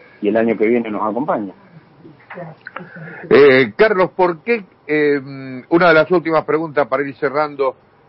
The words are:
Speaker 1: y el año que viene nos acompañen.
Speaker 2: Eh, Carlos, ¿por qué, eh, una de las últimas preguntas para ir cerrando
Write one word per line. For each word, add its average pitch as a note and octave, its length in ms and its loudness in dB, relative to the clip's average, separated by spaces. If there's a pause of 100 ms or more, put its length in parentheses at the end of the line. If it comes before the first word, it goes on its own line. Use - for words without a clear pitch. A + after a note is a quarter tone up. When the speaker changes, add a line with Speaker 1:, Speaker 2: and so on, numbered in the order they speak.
(200)
Speaker 1:
y G#2 60 -6
el G#2 100 0
año A2+ 220 0
que G#2+ 80 0
viene A#2 240 0
nos G#2 180 -4
acompañen. A#2 440 -6 (1800)
Speaker 2:
Eh, C3 460 6
Carlos, G3 400 2
¿por F3+ 260 0
qué, A3+ 220 -4 (240)
eh, D3 320 0 (480)
una E3+ 200 4
de E3 60 6
las D#3 160 2
últimas D#3+ 340 0
preguntas D3 440 -2
para C3+ 180 -4
ir C#3 80 -10
cerrando C#3 640 -4 (320)